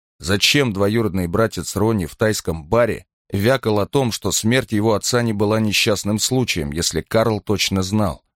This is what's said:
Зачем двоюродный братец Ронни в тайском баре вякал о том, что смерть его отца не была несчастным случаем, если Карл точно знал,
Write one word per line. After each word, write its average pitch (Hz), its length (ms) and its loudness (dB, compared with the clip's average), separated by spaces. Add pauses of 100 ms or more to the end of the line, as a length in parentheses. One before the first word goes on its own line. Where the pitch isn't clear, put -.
(200)
Зачем 123 520 2
двоюродный 101 540 0
братец 92 480 -2
Ронни 104 320 0
в - 80 -12
тайском 92 500 -2
баре 107 420 0 (220)
вякал 107 520 2
о 95 60 0
том, 127 260 0
что - 180 -4
смерть 117 400 0
его 107 240 2
отца 120 280 0
не 117 100 0
была 104 260 0
несчастным 104 640 0
случаем, 101 500 -2
если 80 300 -2
Карл 110 400 0
точно 98 420 -2
знал, 95 400 -2 (140)